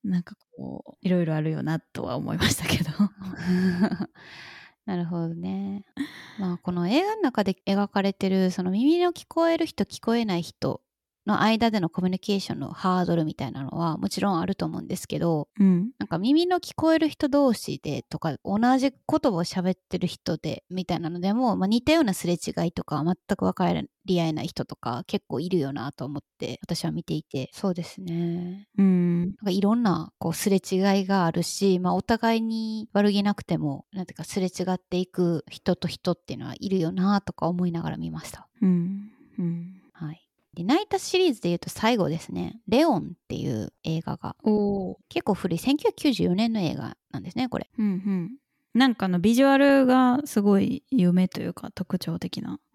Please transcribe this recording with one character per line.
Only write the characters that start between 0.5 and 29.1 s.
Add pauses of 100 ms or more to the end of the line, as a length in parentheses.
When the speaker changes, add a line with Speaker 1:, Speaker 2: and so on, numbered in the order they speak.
Speaker 1:
こ
う、
い
ろ
い
ろ
あ
る
よ
な
と
は
思
い
ま
し
た
け
ど。
Speaker 2:
<laughs> (760)
な
る
ほ
ど
ね。 (540)
ま
あ、
こ
の
映
画
の
中
で
描
か
れ
て
る、
そ
の
耳
の
聞
こ
え
る
人、
聞
こ
え
な
い
人 (480)
の
間
で
の
コ
ミ
ュ
ニ
ケ
ー
シ
ョ
ン
の
ハ
ー
ド
ル
み
た
い
な
の
は
も
ち
ろ
ん
あ
る
と
思
う
ん
で
す
け
ど、 (120)
Speaker 1:
う
ん。
Speaker 2:
な
ん
か
耳
の
聞
こ
え
る
人
同
士
で
と
か、
同 (200)
じ
言 (100)
葉
を
喋
っ
て
る
人
で
み
た
い
な
の
で
も、
ま
あ、
似
た
よ
う
な
す
れ
違
い
と
か、
全 (220)
く
分
か (340)
り
合
え
な
い
人
と
か
結
構
い
る
よ
な
と
思
っ (160)
て、
私
は
見
て
い
て。
そ
う
で
す
ね。 (120)
Speaker 1:
う
ん。